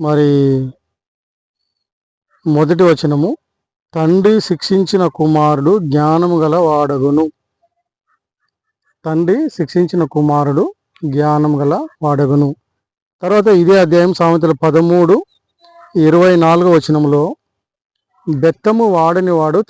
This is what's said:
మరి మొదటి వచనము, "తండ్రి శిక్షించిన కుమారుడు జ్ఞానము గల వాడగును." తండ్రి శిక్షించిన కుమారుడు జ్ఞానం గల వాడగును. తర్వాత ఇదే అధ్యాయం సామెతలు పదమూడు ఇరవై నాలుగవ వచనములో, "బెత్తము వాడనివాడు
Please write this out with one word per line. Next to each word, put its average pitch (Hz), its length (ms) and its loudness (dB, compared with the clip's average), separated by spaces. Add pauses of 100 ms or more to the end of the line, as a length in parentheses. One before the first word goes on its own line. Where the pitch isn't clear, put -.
మరి 143 580 0 (1900)
మొదటి 156 360 0
వచనము, 160 540 0 (580)
"తండ్రి 185 460 2
శిక్షించిన 185 680 -2
కుమారుడు 151 720 0
జ్ఞానము 160 640 0
గల 156 140 0
వాడగును." 147 760 0 (1700)
తండ్రి 170 440 -2
శిక్షించిన 175 560 -4
కుమారుడు 147 680 -2 (300)
జ్ఞానం 151 560 -2
గల 160 260 -4 (160)
వాడగును. 143 520 -2 (680)
తర్వాత 202 240 0
ఇదే 190 340 4
అధ్యాయం 175 340 2
సామెతలు 165 480 0
పదమూడు 170 640 2 (720)
ఇరవై 170 400 4
నాలుగవ 170 340 2
వచనములో, 151 680 0 (920)
"బెత్తము 170 600 -2
వాడనివాడు 170 800 0